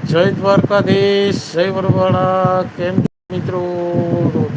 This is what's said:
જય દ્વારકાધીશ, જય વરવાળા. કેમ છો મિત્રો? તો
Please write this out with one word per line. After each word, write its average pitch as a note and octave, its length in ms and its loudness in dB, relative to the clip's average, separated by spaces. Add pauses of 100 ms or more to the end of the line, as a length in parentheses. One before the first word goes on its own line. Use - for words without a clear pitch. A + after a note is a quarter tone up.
(160)
જય F#3+ 160 4
દ્વારકાધીશ, G3 1080 2 (120)
જય F3+ 200 0
વરવાળા. F#3 920 2 (120)
કેમ F3+ 200 -4
છો - 380 -4
મિત્રો? F3+ 260 -4 (720)
તો - 80 -2 (160)